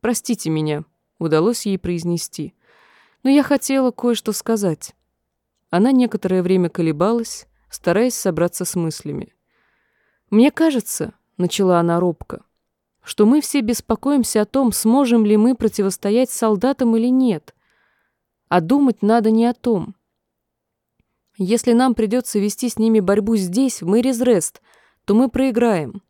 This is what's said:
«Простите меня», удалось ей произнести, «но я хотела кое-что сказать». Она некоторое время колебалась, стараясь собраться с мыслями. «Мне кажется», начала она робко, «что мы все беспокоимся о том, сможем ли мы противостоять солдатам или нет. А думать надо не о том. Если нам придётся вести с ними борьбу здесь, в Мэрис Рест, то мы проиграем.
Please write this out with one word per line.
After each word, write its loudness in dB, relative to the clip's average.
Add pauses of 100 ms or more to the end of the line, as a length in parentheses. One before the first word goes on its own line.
«Простите -4
меня», -4 (340)
удалось 0
ей -2
произнести, -6 (680)
«но 0
я 4
хотела 0
кое-что -4
сказать». -4 (760)
Она 2
некоторое 0
время 0
колебалась, -4 (220)
стараясь -2
собраться -4
с -10
мыслями. -8 (1000)
«Мне 6
кажется», -2 (240)
начала 2
она 0
робко, -4 (600)
«что 0
мы 4
все -2
беспокоимся -2
о 0
том, 0
сможем 2
ли 4
мы 2
противостоять -2
солдатам 0
или 0
нет. 0 (920)
А 2
думать 2
надо 2
не 4
о 0
том. -4 (1400)
Если 0
нам 2
придётся -2
вести -4
с -10
ними 2
борьбу 0
здесь, -2
в -6
Мэрис 0
Рест, 0 (440)
то 0
мы 4
проиграем. -2